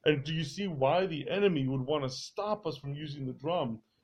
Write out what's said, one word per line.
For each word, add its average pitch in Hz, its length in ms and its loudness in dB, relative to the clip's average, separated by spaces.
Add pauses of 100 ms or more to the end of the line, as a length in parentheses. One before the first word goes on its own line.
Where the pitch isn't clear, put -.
And 147 180 4
do 156 100 -4
you 160 120 -2
see 196 220 -4
why 156 380 4
the 151 240 -4
enemy 175 380 4
would 131 140 0
want 139 240 0
to 127 40 -2
stop 208 560 -4
us 151 120 -2
from 143 180 -8
using 147 320 -6
the 127 60 -4
drum? 131 480 -2 (220)